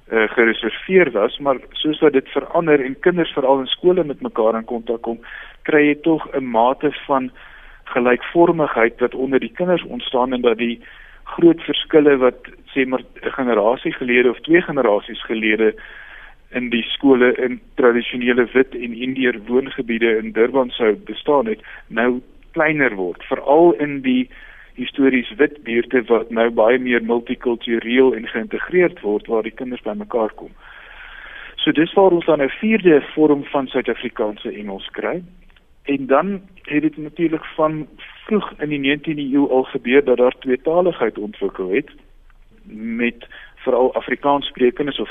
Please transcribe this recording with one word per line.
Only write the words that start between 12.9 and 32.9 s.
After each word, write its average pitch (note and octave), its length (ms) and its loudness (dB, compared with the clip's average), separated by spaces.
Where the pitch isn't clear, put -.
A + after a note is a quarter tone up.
'n - 80 -4
generasie B2 600 0
gelede B2 380 2
of A2+ 100 -6
twee E3+ 220 4
generasies A#2 600 -2
gelede A2 520 0
in B2 200 -6
die A#2 120 -2
skole B2+ 560 4
in B2 220 -4
tradisionele A#2+ 760 2
wit C3 200 0
en A#2+ 200 -10
Indiër B2+ 520 -4
woongebiede A#2 720 0
in A2 160 -8
Durban B2 400 2
sou A2 200 2
bestaan C3 400 0
het, G#2+ 160 -6
nou B2 340 -2
kleiner D3+ 420 0
word, F2 320 -6
veral E3 480 4
in D3 280 -4
die B2+ 220 0
histories C3 600 0
wit D3 280 0
buurte A#2+ 420 0
wat A2+ 260 2
nou A2+ 160 2
baie A#2 320 2
meer A#2+ 220 0
multikultureel A#2 1120 0
en A2+ 100 -10
geïntegreerd A2+ 800 -2
word G#2 260 -2
waar A2 160 0
die A2+ 80 -12
kinders B2+ 320 -10
bymekaar G#2+ 480 -4
kom. - 160 -18
So D3 160 0
dis E3 180 0
waar F#3+ 220 6
ons E3 100 -2
dan D3+ 160 2
'n C3 160 -2
vierde F#3 440 4